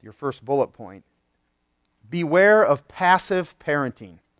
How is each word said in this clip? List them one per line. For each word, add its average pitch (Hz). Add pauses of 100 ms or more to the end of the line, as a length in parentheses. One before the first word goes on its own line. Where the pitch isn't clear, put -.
your 110
first 131
bullet 135
point, 95 (1040)
beware 175
of 143
passive 185
parenting. 123 (200)